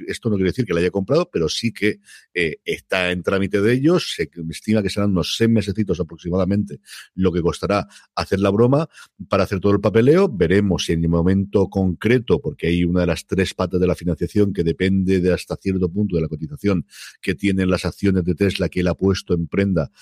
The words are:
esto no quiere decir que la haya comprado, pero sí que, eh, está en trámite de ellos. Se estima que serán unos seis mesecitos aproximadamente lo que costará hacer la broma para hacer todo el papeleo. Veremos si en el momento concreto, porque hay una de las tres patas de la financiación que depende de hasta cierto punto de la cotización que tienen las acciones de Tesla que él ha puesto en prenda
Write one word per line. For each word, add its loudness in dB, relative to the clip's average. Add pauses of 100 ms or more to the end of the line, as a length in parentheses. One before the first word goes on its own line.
esto -6
no 0
quiere 0
decir -4
que -4
la 0
haya 2
comprado, -2
pero -2
sí -4
que, -2 (340)
eh, -2
está -4
en -4
trámite 0
de 2
ellos. 0
Se -6 (220)
estima -2
que -2
serán -2
unos -2
seis 2
mesecitos 0
aproximadamente -2 (360)
lo 2
que 0
costará -2 (280)
hacer -2
la 2
broma 4 (400)
para 2
hacer -2
todo 2
el 2
papeleo. 4
Veremos 2
si 0
en 0
el 2
momento 2
concreto, 0
porque -6
hay 2
una 2
de 2
las -2
tres -2
patas -2
de 2
la 2
financiación -2
que -2
depende 0
de 2
hasta -6
cierto -2
punto -2
de 2
la -2
cotización -4 (360)
que -4
tienen 0
las 0
acciones 0
de -2
Tesla 0
que -4
él 0
ha 0
puesto 0
en -2
prenda 0 (120)